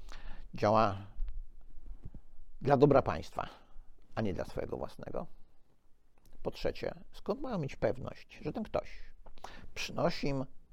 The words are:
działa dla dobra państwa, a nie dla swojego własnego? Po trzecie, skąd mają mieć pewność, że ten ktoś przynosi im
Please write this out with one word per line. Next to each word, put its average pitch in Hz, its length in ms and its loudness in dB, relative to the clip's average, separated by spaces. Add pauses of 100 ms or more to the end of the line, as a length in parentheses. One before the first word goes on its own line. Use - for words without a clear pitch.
(540)
działa 104 520 6 (1500)
dla 135 160 6
dobra 135 260 10
państwa, - 460 -2 (640)
a 117 60 0
nie 104 140 2
dla - 100 -2
swojego - 320 -4
własnego? - 500 -4 (1160)
Po - 80 0
trzecie, - 440 -2 (180)
skąd - 280 -2
mają 254 180 -2
mieć 139 180 -2
pewność, 127 640 -2
że 147 100 -4
ten 220 120 -2
ktoś - 380 -2 (720)
przynosi - 520 0
im 135 200 0 (260)